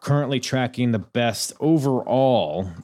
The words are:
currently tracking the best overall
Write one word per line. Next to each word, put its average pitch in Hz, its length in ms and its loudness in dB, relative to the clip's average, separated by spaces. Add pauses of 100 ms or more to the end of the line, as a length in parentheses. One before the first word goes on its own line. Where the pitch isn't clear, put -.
currently 139 380 0
tracking 123 540 -2
the 104 60 0
best 117 600 -2
overall 127 1120 2 (120)